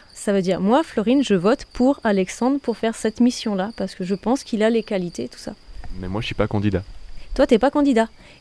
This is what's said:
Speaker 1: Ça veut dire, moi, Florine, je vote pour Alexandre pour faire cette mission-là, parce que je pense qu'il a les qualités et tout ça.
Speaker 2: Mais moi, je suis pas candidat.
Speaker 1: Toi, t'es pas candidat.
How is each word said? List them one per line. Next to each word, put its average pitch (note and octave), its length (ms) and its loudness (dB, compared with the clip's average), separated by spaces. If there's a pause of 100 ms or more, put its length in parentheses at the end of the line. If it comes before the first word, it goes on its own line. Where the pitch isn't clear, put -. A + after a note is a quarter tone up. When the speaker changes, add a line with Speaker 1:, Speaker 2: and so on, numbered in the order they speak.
(140)
Speaker 1:
Ça - 180 -4
veut G3 100 4
dire, F3+ 200 0
moi, A#3+ 220 4
Florine, B3 400 0
je G#3 100 2
vote G3 400 2
pour C4+ 300 2
Alexandre A3 560 0
pour A#3 180 -6
faire A3+ 180 -2
cette - 240 -4
mission-là, A3+ 560 0
parce F#3+ 200 -6
que F#3 80 -6
je F#3 120 -2
pense B3 280 -2
qu'il G#3 180 -4
a A3 80 4
les A3+ 140 2
qualités F#3 400 -4
et B3 40 -6
tout - 120 -16
ça. - 160 -12 (440)
Speaker 2:
Mais F#2 80 -8
moi, G2 140 -4
je - 60 -6
suis - 80 -6
pas G#2+ 120 2
candidat. G2+ 360 0 (500)
Speaker 1:
Toi, C#4 140 4
t'es A3 120 6
pas C4+ 120 2
candidat. C4 380 2 (320)